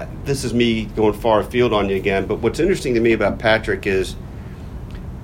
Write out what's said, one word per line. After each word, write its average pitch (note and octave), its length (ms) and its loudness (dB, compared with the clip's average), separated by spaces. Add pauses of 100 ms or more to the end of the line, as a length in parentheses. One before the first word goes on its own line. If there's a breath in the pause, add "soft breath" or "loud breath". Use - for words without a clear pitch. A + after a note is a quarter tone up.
(240)
this C#3 200 -2
is A#2 80 -2
me A#2 320 2
going G#2+ 300 2
far A2 260 4
afield A#2+ 320 2
on G2+ 160 2
you G2 80 0
again, F#2+ 300 0
but G#2 140 -2
what's A2+ 200 0
interesting D#3+ 340 2
to A2+ 60 4
me A#2 120 4
about G2+ 260 2
Patrick G#2+ 480 0
is F#2+ 280 0 (1080 loud breath)